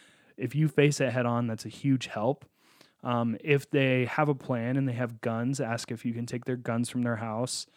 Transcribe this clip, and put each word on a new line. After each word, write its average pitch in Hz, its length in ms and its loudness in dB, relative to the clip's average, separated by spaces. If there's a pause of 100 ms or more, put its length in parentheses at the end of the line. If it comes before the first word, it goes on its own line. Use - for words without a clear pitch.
(360)
if 127 180 -4
you 156 140 4
face 147 320 4
it 127 120 2
head 123 140 2
on, 120 220 0
that's 113 180 -6
a - 20 -8
huge 131 380 0
help. 113 380 -2 (580)
Um, 117 400 0
if 139 260 2
they 131 360 4
have 147 240 2
a 147 80 4
plan 123 400 -2
and 135 120 0
they 123 40 -2
have 120 280 -4
guns, 120 400 -2
ask 117 300 -4
if 117 160 -8
you 117 80 -2
can 120 120 -6
take 120 180 -8
their 127 120 -2
guns 120 320 -2
from 123 140 -2
their 120 140 0
house. 113 500 -6 (100)